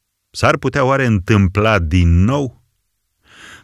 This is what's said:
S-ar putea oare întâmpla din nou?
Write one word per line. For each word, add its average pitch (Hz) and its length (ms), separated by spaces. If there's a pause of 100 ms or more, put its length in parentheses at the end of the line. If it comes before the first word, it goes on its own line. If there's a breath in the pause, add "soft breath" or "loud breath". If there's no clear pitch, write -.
(320)
S-ar 139 260
putea 139 260
oare 135 220
întâmpla 104 760
din 85 440
nou? 131 400 (1000 loud breath)